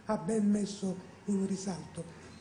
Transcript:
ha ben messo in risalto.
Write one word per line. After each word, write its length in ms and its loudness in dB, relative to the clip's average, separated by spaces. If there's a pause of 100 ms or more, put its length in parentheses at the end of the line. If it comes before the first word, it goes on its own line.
ha 100 2
ben 340 4
messo 460 2 (300)
in 200 4
risalto. 580 -4 (360)